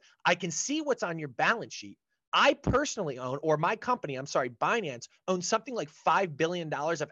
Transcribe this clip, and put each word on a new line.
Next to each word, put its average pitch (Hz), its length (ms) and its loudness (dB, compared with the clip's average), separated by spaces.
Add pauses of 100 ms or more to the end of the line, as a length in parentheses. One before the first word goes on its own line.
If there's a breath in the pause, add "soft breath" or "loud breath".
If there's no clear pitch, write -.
(260 soft breath)
I 175 100 4
can 175 160 -4
see 294 300 -2
what's 285 200 -2
on 170 160 -4
your 151 120 -6
balance 156 440 0
sheet. 101 240 -14 (360)
I 240 200 6
personally 214 640 -2
own, 127 240 -4
or 156 140 4
my 175 220 2
company, 175 380 -2
I'm 135 120 -6
sorry, 135 220 0
Binance, 156 580 -2 (220)
owns 180 180 0
something 226 260 0
like 190 160 -4
five 175 460 2
billion 165 320 0
dollars 151 320 -2
of 147 120 -4